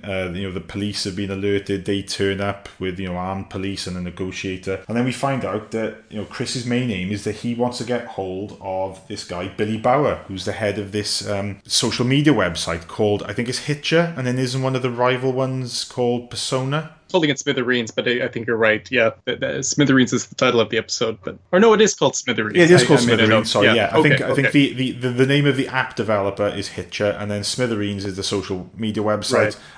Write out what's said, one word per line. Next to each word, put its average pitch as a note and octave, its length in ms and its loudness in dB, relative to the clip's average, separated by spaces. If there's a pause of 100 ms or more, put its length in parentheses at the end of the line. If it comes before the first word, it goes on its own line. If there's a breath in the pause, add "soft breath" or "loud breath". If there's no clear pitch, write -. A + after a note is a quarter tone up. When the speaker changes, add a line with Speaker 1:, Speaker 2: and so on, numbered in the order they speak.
Speaker 1:
uh, F#2+ 280 -4
you F#2 100 -6
know, G2 80 -4
the F2+ 100 -6
police G2+ 420 -6
have G2 140 -4
been G2 140 -4
alerted, G2 520 -2
they G2+ 180 -2
turn G2 380 -2
up G2+ 300 -6 (100)
with, F#2 180 -4
you F#2+ 120 -6
know, F2+ 80 -4
armed F#2+ 320 -6
police G2 380 -6
and F2+ 100 -8
a F2+ 40 -6
negotiator. F#2 880 -6
And A2 80 -4
then A#2+ 80 2
we C3 80 0
find C3+ 320 -2
out G#2+ 280 -4
that, A2+ 260 -4 (120)
you - 80 -10
know, G2+ 80 -6
Chris's A#2+ 400 -6
main B2 260 0
aim F#2 200 -4
is G2+ 140 -6
that G#2 100 -2
he A#2+ 200 -4
wants B2 240 -2
to B2+ 40 -6
get A#2+ 220 -4
hold G2 560 -8
of F#2+ 460 -6
this G#2 180 -10
guy, F2+ 240 -8
Billy G#2+ 280 -4
Bauer, B2 500 2
who's F#2+ 180 -8
the G2+ 80 -2
head G#2 260 -2
of G2 140 -8
this, G#2 340 -4
um, G2+ 380 -4
social - 400 0
media C#3+ 280 4
website F2 540 -2
called, G#2 360 0
I G#2 100 -10
think A#2+ 160 -4
it's B2+ 100 -6
Hitcher, D#3+ 560 0
and C3 100 -4
then B2 140 0
isn't C3 220 -2
one C3 160 0
of B2+ 40 0
the B2+ 100 0
rival B2+ 420 2
ones C3 500 -4
called A#2+ 460 -2
Persona? C#3 640 -4 (160)
Speaker 2:
Holding E3 200 2
in C3 80 0
Smithereens, B2 520 0
but A2 160 -4
I, B2 200 0
I - 20 -4
think A#2 200 -6
you're A#2 100 0
right. A2 340 2
Yeah, A2+ 200 4 (120)
the, - 140 -4
the, C3+ 260 -4
Smithereens C3+ 480 4
is B2 160 -2
the - 80 -20
title A#2+ 240 4
of A2 100 2
the A2+ 80 -2
episode, A2 460 -2
but... - 140 -10 (160)
or F3+ 80 6
no, A3+ 100 8
it G#3 80 6
is G#3 140 6
called C#3 240 2
Smithereens. G#2+ 400 -2
Speaker 1:
Yeah, F3 80 10
it D#3+ 60 8
is F3+ 120 10
Speaker 2:
I, - 20 6
Speaker 1:
called C#3+ 140 6
Speaker 2:
I A#2+ 60 2
made A#2+ 80 4
it A2 40 4 (100)
Speaker 1:
Smithereens. A2 200 4
Speaker 2:
up. - 0 -
Speaker 1:
Sorry, G#2 200 4
Speaker 2:
Yeah. A2+ 80 6
Speaker 1:
yeah. G#2 180 2
I - 60 4
Speaker 2:
Okay, D3+ 100 4
Speaker 1:
think, C3 120 4
I G#2+ 140 -2
think C3+ 140 2
Speaker 2:
okay. C#3 240 4
Speaker 1:
the, - 0 -
the, B2 180 -2
the, B2 200 -4
the B2 140 4
name C#3+ 200 2
of C#3 100 4
the B2 140 -2
app B2+ 260 -2
developer G2+ 540 0
is G2 180 -6
Hitcher, - 500 -4
and G#2 140 -6
then G2+ 140 -4
Smithereens G#2 580 -2
is G2 140 -6
the G2 60 -6
social F#2+ 520 -4
media G#2+ 280 -2
website, G#2 300 0
Speaker 2:
Right. G#2 260 2 (180 loud breath)